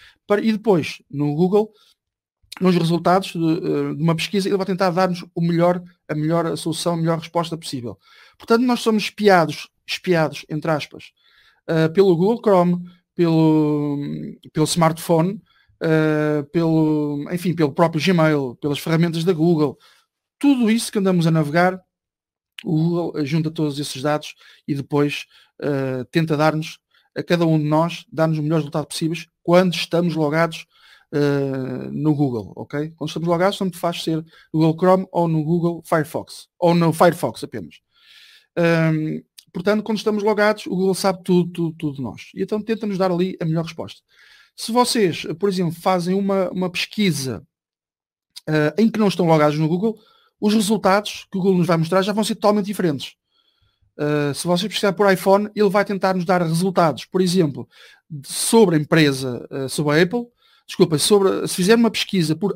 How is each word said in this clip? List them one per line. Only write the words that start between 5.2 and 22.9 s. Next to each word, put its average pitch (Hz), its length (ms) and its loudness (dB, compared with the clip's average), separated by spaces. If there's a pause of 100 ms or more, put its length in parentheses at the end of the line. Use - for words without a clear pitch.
o 170 80 -4
melhor, 175 400 2 (260)
a 151 80 -6
melhor 160 420 -2
solução, 165 360 -4
a 170 40 -2
melhor 165 220 0
resposta 165 380 -4
possível. 120 400 -10 (400)
Portanto, 233 240 0
nós 247 200 0
somos 220 220 0
espiados, 180 680 2 (160)
espiados, 160 640 -2
entre 156 200 -4
aspas, - 420 -6 (560)
eh, 160 220 2
pelo 190 260 4
Google 202 280 2
Chrome, 180 400 4 (320)
pelo, 156 840 2 (540)
pelo 156 140 0
smartphone, 165 760 0 (400)
eh, 156 680 0
pelo, 156 800 0
enfim, 175 220 -2
pelo 156 180 0
próprio 165 320 0
Gmail, 156 580 2
pelas 143 180 -2
ferramentas 165 440 0
da 185 100 2
Google. 151 440 2 (600)
Tudo 254 300 4
isso 226 220 0
que 220 80 -2
andamos 185 280 2
a 165 40 4
navegar, 165 500 0 (840)
o 226 80 -4
Google 165 540 -2